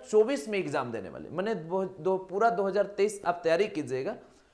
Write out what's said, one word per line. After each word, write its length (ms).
चौबीस 480
में 100
एग्जाम 320
देने 180
वाले, 200
माने 260
दो, 300
दो, 340
पूरा 300
दो 140
हज़ार 240
तेईस 380
आप 180
तैयारी 240
कीजिएगा 480